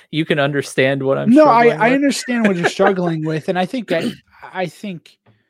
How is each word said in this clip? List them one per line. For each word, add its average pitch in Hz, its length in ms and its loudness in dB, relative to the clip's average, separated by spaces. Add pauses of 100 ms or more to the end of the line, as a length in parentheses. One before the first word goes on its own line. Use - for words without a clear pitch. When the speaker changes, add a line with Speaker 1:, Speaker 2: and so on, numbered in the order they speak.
(100)
Speaker 1:
you 156 140 -2
can 165 140 -2
understand 139 640 0
what 135 160 0
I'm 175 120 0
Speaker 2:
No, 294 160 6
I, 240 200 6
Speaker 1:
struggling 190 140 2
Speaker 2:
I 220 80 2
Speaker 1:
with. 254 60 2
Speaker 2:
understand 247 540 -2
what 196 80 0
you're 170 120 0
Speaker 1:
<laughs> - 20 -10
Speaker 2:
struggling 175 540 -2
with. 156 240 -6
And 180 100 -2
I 185 80 -2
think 247 220 -8
that, 165 160 -2 (380)
I 180 240 -8
think, - 520 -14 (320)